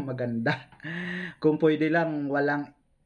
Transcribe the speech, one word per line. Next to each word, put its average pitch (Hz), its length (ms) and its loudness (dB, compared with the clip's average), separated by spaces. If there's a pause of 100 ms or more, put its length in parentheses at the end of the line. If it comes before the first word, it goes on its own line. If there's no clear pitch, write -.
maganda. 123 500 -2 (840)
Kung 156 160 4
pwede 156 320 4
lang, 156 400 0
walang 143 480 0 (300)